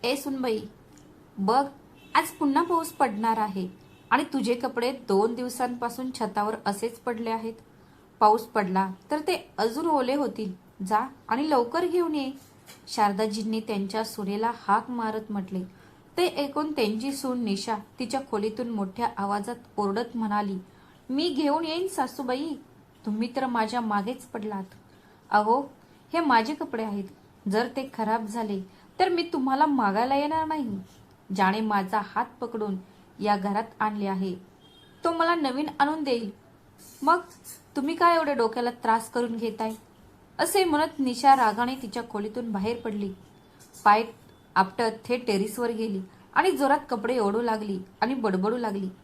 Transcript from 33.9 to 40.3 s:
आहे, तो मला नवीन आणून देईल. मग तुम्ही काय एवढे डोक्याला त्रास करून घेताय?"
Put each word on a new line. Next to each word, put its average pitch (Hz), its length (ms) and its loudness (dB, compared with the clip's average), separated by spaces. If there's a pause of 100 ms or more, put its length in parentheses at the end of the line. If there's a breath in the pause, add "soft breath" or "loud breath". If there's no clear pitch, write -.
आहे, 190 280 -2 (720)
तो 339 80 4
मला 330 220 4
नवीन 285 320 0 (120)
आणून 302 240 2
देईल. 233 280 0 (720)
मग 330 180 4 (560)
तुम्ही 285 180 -2
काय 339 220 6
एवढे 294 180 2
डोक्याला 240 360 0
त्रास 233 400 0
करून 233 260 -2
घेताय?" 220 360 -4 (680)